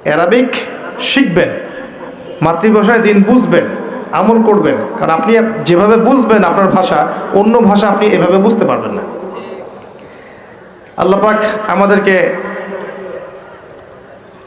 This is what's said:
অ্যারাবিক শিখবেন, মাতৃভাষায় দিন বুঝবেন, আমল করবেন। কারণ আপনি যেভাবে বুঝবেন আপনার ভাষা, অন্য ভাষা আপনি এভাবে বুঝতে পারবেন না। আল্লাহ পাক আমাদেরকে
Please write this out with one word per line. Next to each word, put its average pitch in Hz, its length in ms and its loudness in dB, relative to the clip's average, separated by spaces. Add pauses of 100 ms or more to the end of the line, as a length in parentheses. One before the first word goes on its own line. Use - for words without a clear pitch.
অ্যারাবিক 180 520 2 (440)
শিখবেন, 180 500 0 (920)
মাতৃভাষায় 208 580 2
দিন 202 240 4
বুঝবেন, 202 420 2 (460)
আমল 220 320 2
করবেন। 170 320 2 (220)
কারণ - 140 -2
আপনি 165 260 2 (280)
যেভাবে 190 300 4
বুঝবেন 226 480 2
আপনার 185 260 2
ভাষা, 185 380 0 (260)
অন্য 220 260 4
ভাষা 202 280 4
আপনি 202 200 0
এভাবে 180 300 2
বুঝতে 196 280 2
পারবেন 113 260 -2
না। 104 100 -6 (2000)
আল্লাহ 190 220 2
পাক 214 520 -2
আমাদেরকে 196 760 0 (2000)